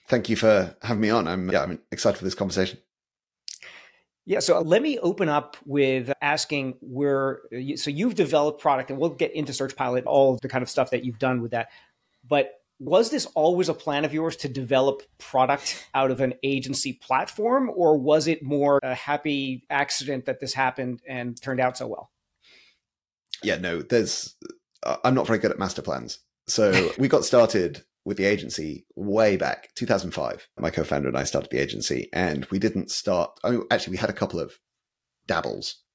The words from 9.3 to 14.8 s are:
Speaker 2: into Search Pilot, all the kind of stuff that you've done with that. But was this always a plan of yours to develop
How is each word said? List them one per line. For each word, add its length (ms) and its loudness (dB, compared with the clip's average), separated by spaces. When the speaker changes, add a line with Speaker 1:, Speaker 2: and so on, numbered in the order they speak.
Speaker 2:
into 200 -6
Search 220 -4
Pilot, 300 -2
all 340 6
the 80 -8
kind 140 -2
of 80 -6
stuff 220 0
that 120 0
you've 140 -6
done 240 0
with 80 -6
that. 200 -4
But 280 2
was 320 2
this 240 -2
always 360 4
a 40 -2
plan 320 -2
of 80 -4
yours 240 -2
to 100 -6
develop 540 2